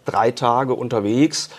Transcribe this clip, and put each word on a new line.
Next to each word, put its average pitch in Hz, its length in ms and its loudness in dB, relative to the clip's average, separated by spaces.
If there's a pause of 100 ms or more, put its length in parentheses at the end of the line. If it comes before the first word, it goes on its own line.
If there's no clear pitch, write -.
drei 110 260 0
Tage 127 440 0
unterwegs, 120 720 0 (100)